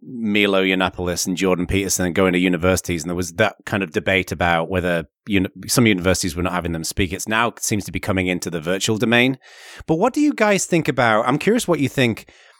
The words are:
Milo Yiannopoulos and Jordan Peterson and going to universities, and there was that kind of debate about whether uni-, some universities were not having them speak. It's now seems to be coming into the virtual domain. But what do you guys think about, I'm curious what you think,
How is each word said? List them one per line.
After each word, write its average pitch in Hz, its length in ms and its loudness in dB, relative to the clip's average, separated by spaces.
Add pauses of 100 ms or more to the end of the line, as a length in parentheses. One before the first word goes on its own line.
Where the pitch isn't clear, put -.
Milo 104 600 2
Yiannopoulos 92 640 0
and 92 100 -2
Jordan 90 300 2
Peterson 95 400 -2
and 85 80 -2
going 95 200 4
to 90 40 4
universities, 90 640 0
and 82 80 -6
there 87 60 -4
was 85 160 -4
that 101 240 0 (100)
kind 101 160 -2
of 85 80 -6
debate 92 400 0
about 85 400 0
whether 87 360 0 (200)
uni-, 95 220 2 (180)
some 117 220 4
universities 90 480 0
were 87 80 -4
not 87 80 -4
having 85 180 -4
them 82 140 -6
speak. 92 280 -4
It's 92 140 -8
now 110 320 0
seems 101 280 -4
to 85 60 -14
be 98 60 -6
coming 95 300 -2
into 90 220 -2
the 82 100 -4
virtual 95 380 -2
domain. 120 400 2 (500)
But 160 80 0
what 226 160 0
do 302 80 -2
you 294 120 2
guys 208 340 2
think 165 200 0
about, 120 400 2
I'm 131 120 2
curious 220 280 0
what 160 140 0
you 135 80 0
think, 120 420 -2 (300)